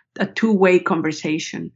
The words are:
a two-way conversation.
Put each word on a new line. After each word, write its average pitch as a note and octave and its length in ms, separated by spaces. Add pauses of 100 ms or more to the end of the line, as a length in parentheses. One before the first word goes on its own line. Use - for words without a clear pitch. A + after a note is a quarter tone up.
(200)
a A3 60
two-way F#3+ 540
conversation. D#3 960